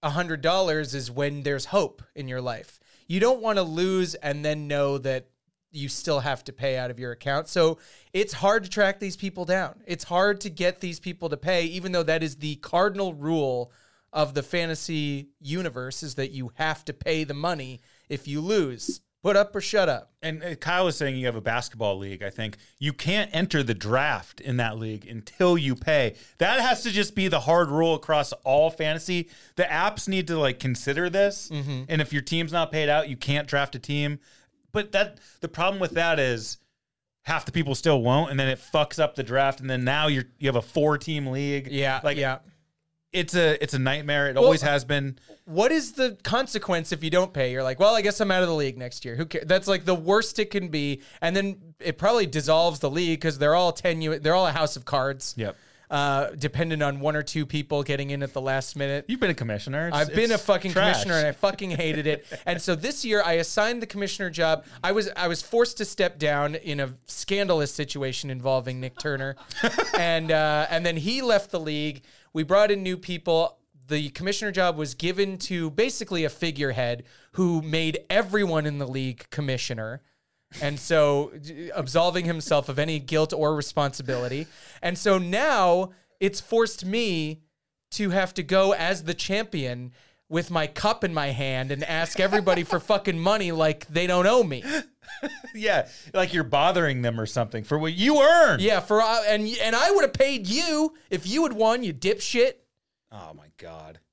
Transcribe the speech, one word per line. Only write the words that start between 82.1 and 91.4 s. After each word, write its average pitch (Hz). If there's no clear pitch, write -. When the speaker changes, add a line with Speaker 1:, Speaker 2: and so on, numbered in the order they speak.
Speaker 1:
himself 156
of 135
any 156
guilt 156
or 156
responsibility. 135
And 175
so 190
now 185
it's 196
forced 226
me 175
to 202
have 185
to 185
go 190
as 170
the 156
champion 143
with 165
my 156
cup 214
in 185
my 147
hand 131